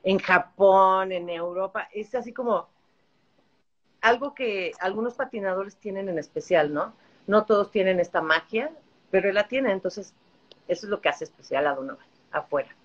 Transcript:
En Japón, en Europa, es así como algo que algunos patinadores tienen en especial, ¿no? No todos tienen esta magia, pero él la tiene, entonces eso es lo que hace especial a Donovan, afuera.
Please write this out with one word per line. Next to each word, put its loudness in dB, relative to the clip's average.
En 2
Japón, 4
en -6
Europa, -6
es -8
así -6
como -2
algo 0
que -6
algunos -4
patinadores -6
tienen -8
en -4
especial, 0
¿no? -4
No 4
todos 2
tienen 2
esta -2
magia, -2
pero 2
él -2
la 2
tiene, -2
entonces -6
eso -6
es -12
lo -4
que 2
hace -6
especial -4
a 0
Donovan, -12
afuera. -4